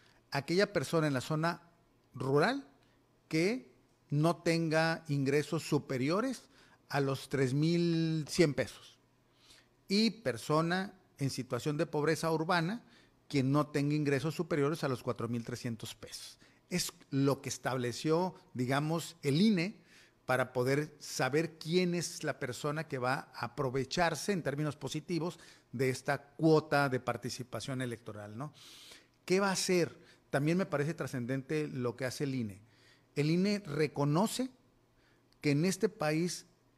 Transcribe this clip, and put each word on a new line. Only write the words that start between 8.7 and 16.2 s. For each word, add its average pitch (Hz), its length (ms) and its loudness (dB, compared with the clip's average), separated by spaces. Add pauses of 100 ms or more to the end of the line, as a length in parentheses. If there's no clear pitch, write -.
Y 214 220 4
persona 165 800 -2 (240)
en 135 140 -2
situación 135 480 -4
de 170 80 0
pobreza 151 440 0
urbana, 165 540 0 (440)
quien 135 220 2
no 147 180 2
tenga 147 260 0
ingresos 143 400 0
superiores 156 500 -2
a 143 40 -2
los 127 140 -2
cuatro 117 240 -4
mil 117 160 -4
trescientos 117 520 -8
pesos". - 440 -16 (300)